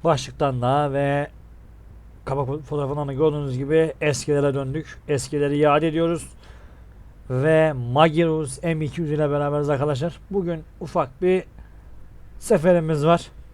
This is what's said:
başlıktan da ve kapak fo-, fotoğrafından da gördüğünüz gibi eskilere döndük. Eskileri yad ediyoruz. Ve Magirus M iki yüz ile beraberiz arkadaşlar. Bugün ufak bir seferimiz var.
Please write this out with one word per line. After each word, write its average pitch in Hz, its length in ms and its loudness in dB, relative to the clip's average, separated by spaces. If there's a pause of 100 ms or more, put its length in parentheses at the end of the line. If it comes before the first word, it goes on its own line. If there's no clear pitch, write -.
başlıktan 139 580 0
da 139 320 0
ve 143 340 0 (960)
kapak 135 220 -4
fo-, 139 140 -6
fotoğrafından 143 460 -4
da 139 60 -6
gördüğünüz 147 440 0
gibi 156 440 2
eskilere 143 520 0
döndük. 139 540 -6
Eskileri 143 500 0
yad 151 260 4
ediyoruz. 165 460 0 (1000)
Ve 156 440 4
Magirus 151 880 0
M 160 220 -2
iki 170 160 -6
yüz 151 100 -2
ile 151 180 0
beraberiz 147 400 0
arkadaşlar. 147 500 -2 (120)
Bugün 170 320 -4 (160)
ufak 156 420 -4
bir 185 220 2 (960)
seferimiz 160 680 2
var. 170 260 2 (220)